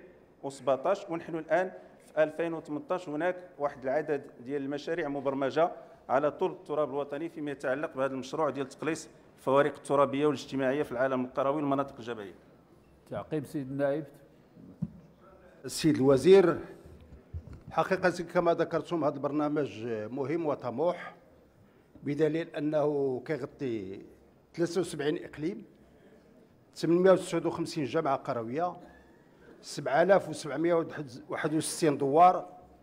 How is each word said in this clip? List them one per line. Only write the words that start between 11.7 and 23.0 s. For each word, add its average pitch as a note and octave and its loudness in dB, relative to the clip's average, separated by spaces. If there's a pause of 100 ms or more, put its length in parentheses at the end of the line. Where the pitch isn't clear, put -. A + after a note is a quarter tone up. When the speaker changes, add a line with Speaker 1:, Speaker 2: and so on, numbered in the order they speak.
Speaker 1:
الجبلية. A2 -10 (760)
Speaker 2:
تعقيب B2+ -6
سيد C3+ -6
النائب. C#3 -2 (1600)
Speaker 3:
السيد C#3+ 2
الوزير، D3+ 8 (1120)
حقيقة F3 0
كما E3+ 0
ذكرتم D#3+ -2
هذا D3 0
البرنامج C#3 -2
مهم B2+ -4
وطموح، D3 -2 (880)
بدليل D#3 0
أنه D3 0